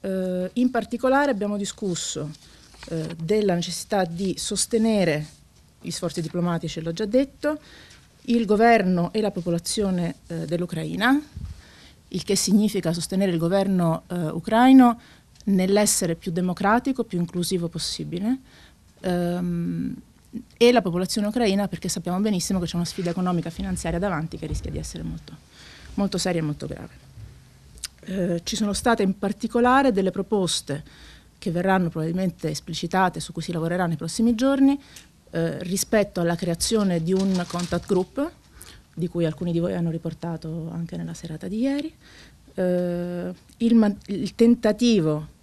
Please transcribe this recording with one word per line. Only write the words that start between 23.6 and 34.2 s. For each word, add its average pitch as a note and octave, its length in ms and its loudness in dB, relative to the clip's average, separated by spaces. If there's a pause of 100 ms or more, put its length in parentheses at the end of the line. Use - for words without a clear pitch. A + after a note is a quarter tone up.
davanti E3+ 400 -4
che D#3+ 80 -10
rischia D3+ 240 -6
di D3 80 -8
essere D#3+ 240 -10
molto, E3 340 -10 (600)
molto G3 240 0
seria E3+ 220 -2
e - 20 -2
molto D3 240 -6
grave. - 260 -12 (1080)
Eh, F3 420 -4
ci - 120 -6
sono G#3 180 0
state A3+ 280 2
in G3 160 0
particolare B3 760 2
delle F#3+ 200 2
proposte F3+ 720 -2 (560)
che - 100 -4
verranno F3+ 400 2
probabilmente E3 600 -2
esplicitate, E3+ 680 -2
su - 120 -12
cui E3 100 -8
si F3 100 -8
lavorerà E3+ 360 -2
nei E3 100 -2
prossimi A3+ 380 0